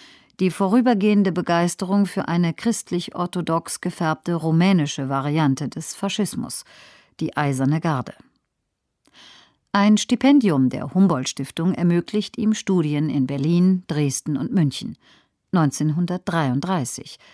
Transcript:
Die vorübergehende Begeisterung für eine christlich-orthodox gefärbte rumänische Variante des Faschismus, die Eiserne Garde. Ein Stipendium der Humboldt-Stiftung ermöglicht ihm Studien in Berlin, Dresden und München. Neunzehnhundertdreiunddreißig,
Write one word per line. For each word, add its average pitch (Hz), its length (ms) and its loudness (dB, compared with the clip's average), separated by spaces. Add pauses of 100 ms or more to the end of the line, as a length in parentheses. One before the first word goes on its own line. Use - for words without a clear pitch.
(400)
Die 180 100 2
vorübergehende 208 800 2
Begeisterung 175 760 0
für - 220 -6
eine 170 260 0
christlich-orthodox 175 1300 -4
gefärbte 170 540 -2
rumänische 160 720 2
Variante 139 600 0
des - 260 -10
Faschismus, - 720 -6 (560)
die - 180 -4
Eiserne 143 420 0
Garde. 143 340 -4 (1600)
Ein 208 260 4
Stipendium 220 720 4
der 131 240 -8
Humboldt-Stiftung 165 800 0
ermöglicht 175 640 0
ihm 214 160 0
Studien 156 560 0
in 135 180 0
Berlin, 170 600 2
Dresden 147 480 -2
und - 160 -4
München. - 460 -2 (560)
Neunzehnhundertdreiunddreißig, 160 1700 -2 (140)